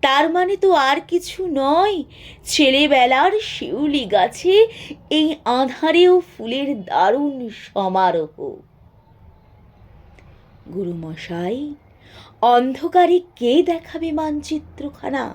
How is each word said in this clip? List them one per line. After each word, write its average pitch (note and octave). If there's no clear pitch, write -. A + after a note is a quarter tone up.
তার C#4
মানে F4+
তো G4
আর C#4
কিছু -
নয়, E4
ছেলেবেলার C#4
শিউলি C#4
গাছে G3+
এই D#4
আঁধারেও D#4
ফুলের C4
দারুণ A#3+
সমারোহ। F#3
গুরুমশাই, F3
অন্ধকারে D#4+
কে B3
দেখাবে E4
মানচিত্রখানা? D4